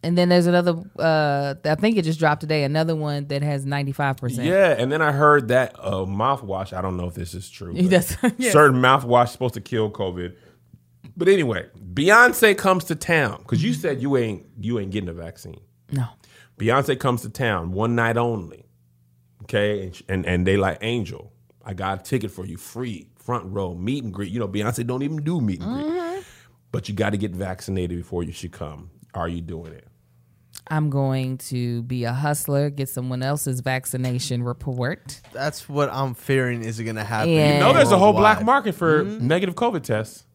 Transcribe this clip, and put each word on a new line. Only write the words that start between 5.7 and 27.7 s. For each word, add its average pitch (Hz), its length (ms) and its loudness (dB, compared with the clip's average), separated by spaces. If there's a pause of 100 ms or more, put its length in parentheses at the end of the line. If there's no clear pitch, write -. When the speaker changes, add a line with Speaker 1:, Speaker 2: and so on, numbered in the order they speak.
Speaker 2:
uh, 95 260 -2
mouthwash, 98 680 -2
I 92 100 -6
don't 92 160 -4
know 90 100 -4
if 87 80 -10
this 85 180 -10
is 95 160 -12
true, - 240 -12
Speaker 1:
<laughs> - 20 -8
He 180 80 -2
Speaker 2:
but 185 60 4
Speaker 1:
does. 180 280 2 (200)
Yes. 240 160 0
Speaker 2:
certain 143 260 6
mouthwash 127 460 6
is 120 60 -8
supposed 127 240 -4
to 107 60 -10
kill 110 280 -2
covid. 90 460 -6 (840)
But 170 100 0
anyway, 143 380 2 (300)
Beyonce 214 600 6
comes 185 300 2
to 165 100 -4
town, 151 520 0
'cause 156 160 0
you 240 100 0
said 151 260 -4
you 135 180 0
ain't, 110 280 -2 (160)
you 113 160 -2
ain't 95 140 -6
getting 95 180 -4
a 85 40 -10
vaccine. - 460 -16 (320)
Speaker 1:
No. 127 140 -2 (540)
Speaker 2:
Beyonce 131 400 2
comes 123 240 0
to 107 60 -10
town 95 420 -2
one 110 240 0
night 117 220 2
only, 113 480 -4 (760)
okay? 104 440 0
And, 85 80 -12
sh-, - 120 -20
and, 92 200 -2
and 90 180 2
they 98 120 4
like, 95 240 0
"Angel, 113 520 -6 (320)
I 98 80 -12
got 95 280 -6
a - 20 -20
ticket 107 260 -4
for 92 160 -12
you, 95 120 -12
free, 113 580 -12
front 117 360 -6
row, 98 220 -4
meet 120 300 -4
and 101 100 -8
greet." 98 180 -8
You 117 80 -6
know, 104 80 -4
Beyonce 104 380 -4
don't 127 160 -4
even 147 220 -6
do 165 180 -2
meet 101 200 -2
and 208 120 -6
greet. 285 180 -6
Speaker 1:
Mm-hmm. 349 280 -6 (520)
Speaker 2:
But 113 160 -6
you 104 60 -8
gotta 104 240 -2
get 98 140 -4
vaccinated 92 680 -6